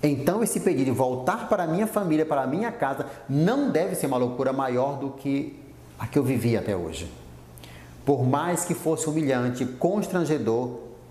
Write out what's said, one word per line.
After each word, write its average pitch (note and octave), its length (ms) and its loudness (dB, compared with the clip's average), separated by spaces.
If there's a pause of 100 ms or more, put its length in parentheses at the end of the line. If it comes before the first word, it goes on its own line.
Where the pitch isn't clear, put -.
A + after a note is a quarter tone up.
Então D#3 400 2
esse G#3 180 0
pedido C#3 260 2
de C3 40 0
voltar C3 580 0
para F#3 160 2
a - 20 -2
minha F3+ 200 0
família, E3 400 2
para D3 160 2
a C3 40 0
minha F#3+ 240 -2
casa, C#3 360 -2 (220)
não G#3 420 4
deve F3+ 240 2
ser - 120 -2
uma C3 120 2
loucura B2+ 340 0
maior C3+ 460 0
do C3+ 120 -4
que C#3 480 -2 (400)
a - 80 -6
que - 120 2
eu C#3 60 4
vivi A#2 320 2
até G2 200 0
hoje." E2 340 -6 (920)
Por C3 220 4
mais D#3+ 380 2
que D#3+ 100 -2
fosse D#3+ 340 0
humilhante, C3 560 2
constrangedor, D3 1160 0 (300)